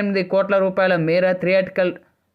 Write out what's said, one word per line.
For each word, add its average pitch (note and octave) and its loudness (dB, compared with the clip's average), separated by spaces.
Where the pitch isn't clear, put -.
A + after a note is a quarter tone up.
ఎనిమిది G3 -2
కోట్ల G3 0
రూపాయల F#3 2
మేర F3+ 2
థియేట్రికల్ F#3 0